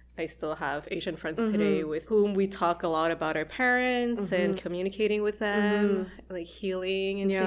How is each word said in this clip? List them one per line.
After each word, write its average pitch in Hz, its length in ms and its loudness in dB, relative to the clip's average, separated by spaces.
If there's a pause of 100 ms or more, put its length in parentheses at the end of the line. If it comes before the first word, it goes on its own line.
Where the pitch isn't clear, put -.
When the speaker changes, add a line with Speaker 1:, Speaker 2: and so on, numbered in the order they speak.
(160)
Speaker 1:
I 160 120 -4
still 156 280 -6
have 147 360 -4
Asian 170 240 -6
friends - 260 -6
Speaker 2:
Mm-hmm. 220 120 2
Speaker 1:
today 202 300 2
with 156 240 -4
whom 208 280 4
we 196 100 4
talk 175 380 0
a 175 40 0
lot 160 220 2
about 156 260 -2
our 156 100 -2
parents 240 840 0
and 190 220 2
Speaker 2:
Mm-hmm. 190 100 -6
Speaker 1:
communicating 196 600 -2
with 214 160 -2
them, 208 680 2
Speaker 2:
Mm-hmm. - 300 -14
Speaker 1:
like, 170 100 -6
healing 190 760 -2
and 196 100 2
Speaker 2:
Yeah. 190 160 2